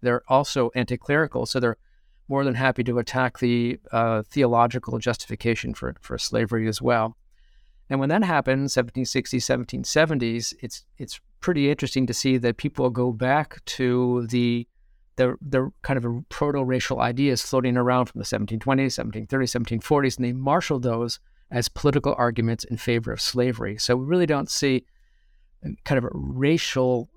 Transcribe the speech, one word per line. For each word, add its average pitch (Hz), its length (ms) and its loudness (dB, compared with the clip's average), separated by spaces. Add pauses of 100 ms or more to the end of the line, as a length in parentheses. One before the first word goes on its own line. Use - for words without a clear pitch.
They're 120 260 0
also 131 460 2
anti-clerical, 127 720 0
so - 120 -2
they're 120 200 0 (500)
more 139 160 0
than 131 100 0
happy 127 300 0
to 120 160 0
attack 127 400 -2
the, 120 400 0 (100)
uh, 113 320 0
theological 120 800 2
justification - 760 -2
for, - 260 -8
for - 160 -10
slavery 113 520 -2
as 104 120 -4
well. 117 360 0 (720)
And 135 100 0
when 135 120 0
that 208 120 2
happened, 139 480 2
seventeen 123 340 0
sixties, 127 400 -2
seventeen 127 380 -2
seventies, 123 800 0
it's, - 240 -14 (120)
it's - 240 -14 (200)
pretty 147 320 2
interesting 135 340 0
to 117 80 -4
see 131 240 2
that 117 180 0
people 131 320 0
go 123 220 0
back 127 540 0
to 123 640 0
the, 120 360 2 (520)
the, 127 240 2
the 135 320 -2 (100)
kind 135 160 0
of 120 300 -4
proto-racial 131 720 0
ideas 123 420 2
floating 123 340 2
around 123 300 4
from - 140 -12
the - 40 -6
seventeen 107 360 -4
twenties, 135 340 2
seventeen 110 320 -6
thirties, 135 240 0
seventeen 117 300 -2
forties, 139 360 2
and 127 80 -2
they 120 80 -2
marshal 139 460 0
those 117 400 -2 (320)
as 120 180 -2
political - 480 2
arguments 113 460 0
in 117 140 -6
favor 117 340 -2
of 110 100 -6
slavery. 117 560 -2
So 123 200 0
we 131 100 -4
really 175 200 4
don't 147 220 0
see 131 360 0 (1000)
kind 139 140 2
of 123 60 0
a - 80 -6
racial 135 1040 0